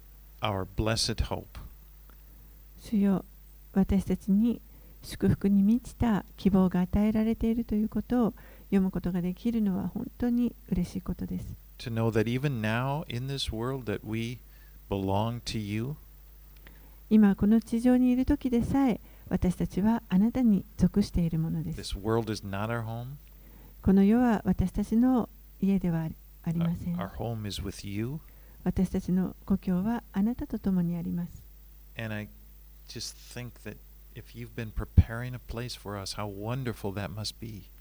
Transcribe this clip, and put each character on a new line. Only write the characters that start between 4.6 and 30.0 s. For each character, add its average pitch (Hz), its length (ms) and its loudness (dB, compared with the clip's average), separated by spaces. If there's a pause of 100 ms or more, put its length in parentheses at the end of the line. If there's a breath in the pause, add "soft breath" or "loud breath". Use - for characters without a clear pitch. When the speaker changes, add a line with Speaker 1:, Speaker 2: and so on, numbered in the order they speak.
Speaker 2:
祝 - 260 -2
福 202 200 2
に 202 120 6
満 220 180 4
ち - 160 -16
た 226 300 0 (120)
希 - 140 2
望 185 180 6
が 175 120 0
与 202 260 2
え 220 40 2
ら 214 120 2
れ 226 120 0
て 226 160 0
い 226 40 2
る 240 80 -2
と 220 120 -2
い 214 100 2
う 214 40 -2
こ 208 120 -4
と 240 260 2
を - 60 0 (360 loud breath)
読 196 120 4
む 190 100 2
こ 180 100 -4
と 175 100 -2
が 180 100 -2
で 180 120 -2
き 233 180 -4
る 226 100 0
の 196 160 0
は 190 160 -4
本 - 140 -6 (100)
当 247 120 -2
に 240 240 0 (180)
嬉 180 180 0
し - 80 -10
い 180 40 -8
こ - 140 -6
と 190 100 -8
で 180 140 -6
す。 - 60 -10 (340)
Speaker 1:
To 120 140 -8
know 113 160 2
that 110 140 2
even 127 380 -2
now 127 460 -2
in 123 200 -6
this 139 240 -6
world 117 400 -4
that - 120 -4
we 117 360 -6 (500 soft breath)
belong 98 520 -2
to - 180 -6
you. 110 360 -4 (1120 soft breath)
Speaker 2:
今 214 260 8
こ 202 120 0
の 220 140 6
地 233 180 -4
上 247 180 4
に 254 120 4
い 247 60 4
る 262 100 0
時 285 240 0
で 240 140 2
さ 269 260 2
え、 - 100 0 (300 loud breath)
私 185 260 2
た 170 100 -2
ち - 160 -4
は 226 280 2
あ 180 80 2
な 220 140 4
た 262 100 -2
に 214 240 4 (120)
属 196 260 4
し - 80 -4
て 175 100 0
い 165 80 2
る 160 100 -2
も 160 120 -2
の 165 120 -4
で - 100 -6
す。 - 220 -8
Speaker 1:
This 98 60 -8
world 110 300 0
is 98 140 -6
not 98 220 -4
our 117 160 -4
home. 117 320 -10 (640 soft breath)
Speaker 2:
こ 190 120 4
の 196 100 8
世 220 160 6
は 240 240 4
私 185 280 0
た 208 120 -2
ち 220 140 0
の 254 320 4 (320)
家 196 180 4
で 180 100 0
は 165 180 0 (360)
あ 170 80 -4
り 165 80 -2
ま 170 160 0
せ 175 160 -6
ん。 - 60 -4
Speaker 1:
Our, - 120 -4
our - 60 -16
home 110 320 -6
is 95 140 -8
with - 260 -8
you. 113 320 -6 (460 soft breath)
Speaker 2:
私 185 240 0
た 190 100 -2
ち 180 140 -4
の 185 220 -2 (100)
故 196 120 0
郷 185 260 -2
は 233 280 -2